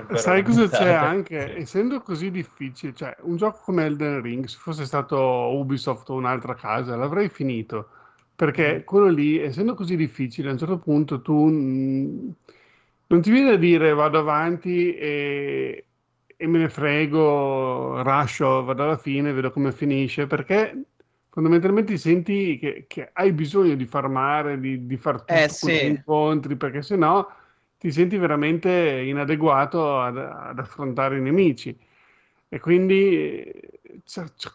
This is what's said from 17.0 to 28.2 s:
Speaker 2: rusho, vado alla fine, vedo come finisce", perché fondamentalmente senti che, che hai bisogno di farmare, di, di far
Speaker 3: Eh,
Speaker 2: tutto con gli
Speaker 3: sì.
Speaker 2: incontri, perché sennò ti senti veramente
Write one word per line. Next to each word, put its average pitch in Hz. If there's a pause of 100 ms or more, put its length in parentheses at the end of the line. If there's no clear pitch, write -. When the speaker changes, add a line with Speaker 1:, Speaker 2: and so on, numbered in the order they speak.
Speaker 2:
rusho, 135
vado 131
alla 151
fine, 143
vedo 131
come 139
finisce", 139
perché 196 (460)
fondamentalmente 185
senti 175
che, -
che -
hai 190
bisogno 160
di 131
farmare, 139
di, 131
di 127
far 135
Speaker 3:
Eh, 160
Speaker 2:
tutto 151
con 165
gli 156
Speaker 3:
sì. 139
Speaker 2:
incontri, 151
perché 143
sennò 185 (500)
ti 170
senti 175
veramente 160 (360)